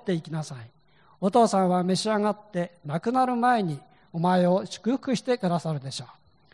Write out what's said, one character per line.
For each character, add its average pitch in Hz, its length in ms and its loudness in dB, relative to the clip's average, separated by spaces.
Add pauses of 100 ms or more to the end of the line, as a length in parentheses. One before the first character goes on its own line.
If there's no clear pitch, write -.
て 190 120 -2
行 160 100 -6
き 147 80 -14
な 160 100 -6
さ 147 120 -14
い。 117 140 -16 (520)
お 190 100 0
父 233 160 6
さ 196 140 2
ん 185 80 2
は 180 160 2
召 185 100 2
し 214 140 -2
上 214 100 0
が 208 120 2
っ 208 60 -8 (140)
て 175 220 -6 (120)
亡 143 140 -4
く 233 140 -2
な 254 120 2
る 247 120 -2
前 240 260 2
に 156 160 -4 (320)
お 170 80 -6
前 180 280 4
を 185 180 2
祝 247 320 -4
福 254 180 -4
し - 60 -4
て 247 160 -2
く 190 100 -4
だ 170 140 -2
さ 160 100 -6
る 147 80 -6
で 131 120 -12
し - 100 -10
ょ 123 40 -16
う。」 - 40 -20 (440)